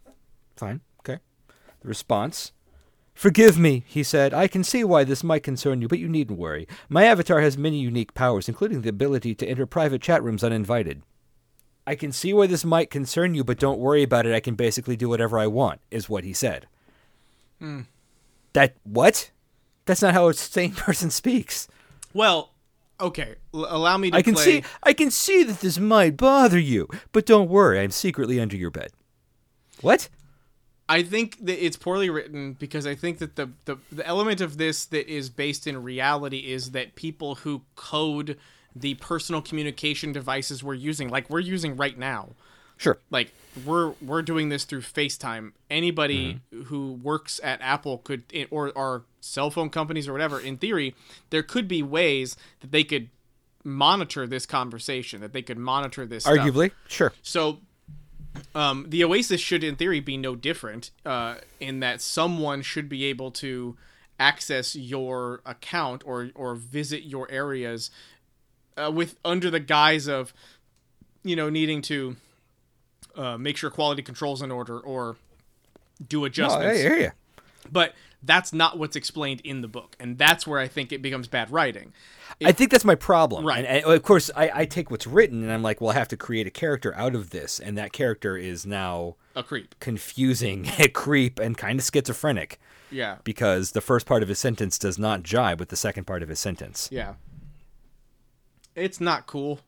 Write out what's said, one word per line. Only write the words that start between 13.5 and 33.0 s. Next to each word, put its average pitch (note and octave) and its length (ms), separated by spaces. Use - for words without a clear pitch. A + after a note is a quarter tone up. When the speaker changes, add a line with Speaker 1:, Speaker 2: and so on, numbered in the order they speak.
Speaker 1:
don't C#3 200
worry C#3+ 240
about A#2+ 240
it. A#2 80
I A2+ 60
can A#2+ 140
basically A#2+ 420
do A#2+ 120
whatever A2+ 300
I G#2+ 80
want," G#2+ 340
is A2 180
what G2 160
he F#2 80
said. F2 340
Speaker 2:
Hmm. D3 220
Speaker 1:
That, C#3 300
what? A#2 460
That's F3+ 180
not F#3 120
how F3 140
a D#3+ 60
sane - 380
<laughs> F#3 40
person F3 340
speaks. - 560
Speaker 2:
Well, F#3+ 380
okay. D#3 340
L-, D#3 160
allow E3+ 300
me G3 140
to E3 40
Speaker 1:
"I F#3 60
can A3 120
Speaker 2:
play D3+ 100
Speaker 1:
see, C#3 200
I C#4 100
can D4 180
see F#4+ 320
that A3 180
this F3 180
might G3 380
bother B3+ 420
you, B2+ 300
but G#3+ 140
don't G#3 240
worry. F3 300
I'm G2 100
secretly B2+ 500
under G#2 160
your F2 140
bed." - 220
What? - 280
Speaker 2:
I E3 140
think A3 440
that F3 180
it's D#3+ 140
poorly F#3 320
written D3 440
because C#3+ 320
I C#3+ 80
think E3 240